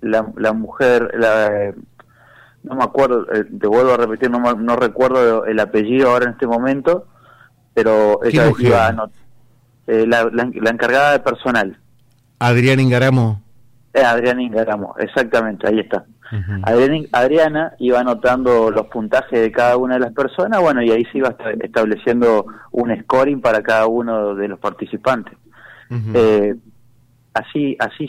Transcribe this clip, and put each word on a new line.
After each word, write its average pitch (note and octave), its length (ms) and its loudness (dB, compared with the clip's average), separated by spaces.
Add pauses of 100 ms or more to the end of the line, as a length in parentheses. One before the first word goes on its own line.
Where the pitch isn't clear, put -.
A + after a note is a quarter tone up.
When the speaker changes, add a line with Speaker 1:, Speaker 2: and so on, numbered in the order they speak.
Speaker 1:
la, A2 360 -2
la A2 160 0
mujer, A#2 680 0
la, G#2 540 0 (920)
no B2+ 120 -12
me C3 80 0
acuerdo, B2 500 0
eh, G#2+ 120 -2 (140)
te G#2+ 80 -2
vuelvo B2 260 4
a A#2+ 40 2
repetir, A#2 340 -2
no B2 80 -2
me, A#2+ 160 0
no A#2 200 -2
recuerdo B2 720 0
el A2 140 0
apellido A2+ 500 0
ahora B2 160 2
en B2 60 -4
este A#2+ 160 -6
momento, C3+ 600 -2 (680)
pero G#2+ 480 2
Speaker 2:
¿Qué A#2+ 80 0
Speaker 1:
ella A#2+ 180 2
Speaker 2:
mujer? A#2+ 200 2
Speaker 1:
iba A#2 200 4
a A2+ 60 0
anot-, A2 180 -8 (800)
eh, A2+ 180 2
la, A#2 240 2
la, A#2 220 -2
la A2 160 -2
encargada B2 440 2
de C#3 60 2
personal. A#2 580 -2 (640)
Speaker 2:
Adriana B2 420 2
Ingaramo. B2 600 2 (520)
Speaker 1:
Eh, C3 100 4
Adriana B2 400 2
Ingaramo, G#2+ 560 -4
exactamente, A2 680 -2
ahí G#2+ 120 2
está. - 260 -4 (260)
Speaker 2:
Ujú. G2 300 -6
Speaker 1:
Adriana B2 340 2
In-, D#3 160 -8
Adriana D3+ 680 0
iba B2 200 0
anotando B2 680 2
los G#2+ 180 0
puntajes A#2 540 -2
de A2 100 0
cada B2 260 2
una B2+ 180 -2
de B2+ 60 0
las A#2 120 -4
personas, F#3 480 -2
bueno, C#3+ 220 2
y A#2 80 2
ahí A#2 200 2
se - 60 -8
iba C3 120 0
esta-, A2+ 220 -8
estableciendo A2+ 960 0 (260)
un A#2 300 -2
scoring C3+ 400 0
para A2 220 0
cada A2 240 2
uno A2+ 480 -2
de G2+ 120 -4
los G2 120 -10
participantes. G#2+ 720 -6 (560)
Speaker 2:
Ujú. A2 240 -6
Speaker 1:
Eh, G#2+ 420 2 (760)
así, C#3 460 -4
así A2+ 300 -6